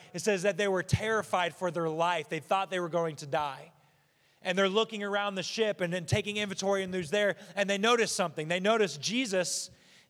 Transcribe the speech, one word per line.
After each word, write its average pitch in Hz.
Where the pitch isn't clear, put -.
it 175
says 196
that 196
they 202
were 185
terrified 196
for 180
their 165
life. 165
They 160
thought 190
they 185
were 175
going 165
to 151
die. 147
And 185
they're 196
looking 220
around 202
the 185
ship 214
and, 175
and 175
taking 208
inventory 196
and 185
who's 180
there, 202
and 196
they 202
notice 226
something. 160
They 175
notice 202
Jesus 185